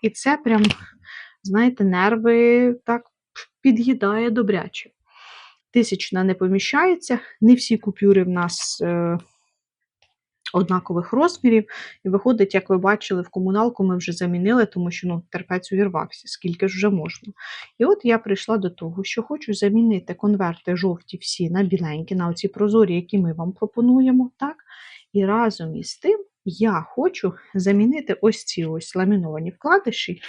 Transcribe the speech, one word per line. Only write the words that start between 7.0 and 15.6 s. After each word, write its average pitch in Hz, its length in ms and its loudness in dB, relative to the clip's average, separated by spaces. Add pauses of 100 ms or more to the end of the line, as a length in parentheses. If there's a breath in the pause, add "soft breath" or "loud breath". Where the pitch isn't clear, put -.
не 226 120 8
всі 247 240 2
купюри 196 460 2
в 180 60 -2
нас, 175 520 -4
е, 170 360 0 (1400)
однакових 180 600 -2
розмірів. 247 520 2 (380 loud breath)
І 196 60 -4
виходить, 202 440 2
як 185 160 -2
ви 190 80 2
бачили, 196 440 -2
в 175 80 -12
комуналку 202 540 -2
ми 185 140 0
вже 175 140 -6
замінили, 180 540 0
тому 175 260 -4
що, - 160 -10
ну, 170 220 -4
терпець 180 420 -8